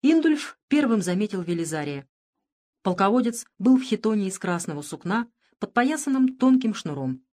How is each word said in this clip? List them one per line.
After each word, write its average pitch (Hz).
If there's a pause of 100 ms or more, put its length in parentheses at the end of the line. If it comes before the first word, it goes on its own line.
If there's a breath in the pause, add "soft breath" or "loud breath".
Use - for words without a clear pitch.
Индульф 311 (120)
первым 240
заметил 185
Велизария. 156 (800)
Полководец 214 (140)
был 254
в 262
хитоне 214
из 190
красного 170
сукна, 196 (320)
подпоясанном 262
тонким 254
шнуром. 135 (120)